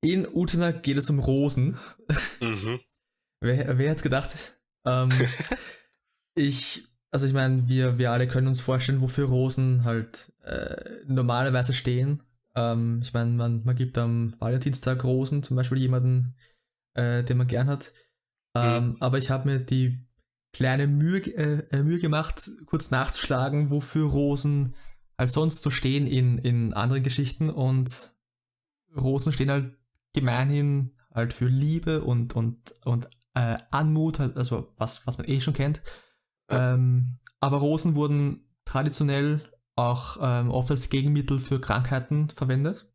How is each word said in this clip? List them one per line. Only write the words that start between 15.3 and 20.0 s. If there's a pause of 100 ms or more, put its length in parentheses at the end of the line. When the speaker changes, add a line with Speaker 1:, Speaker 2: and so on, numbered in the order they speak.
Speaker 1:
zum
Beispiel
jemanden, (580)
äh,
den
man
gern
hat. (640)
Speaker 2:
Mhm.
Speaker 1:
Ähm,
aber
ich
hab
mir
die (480)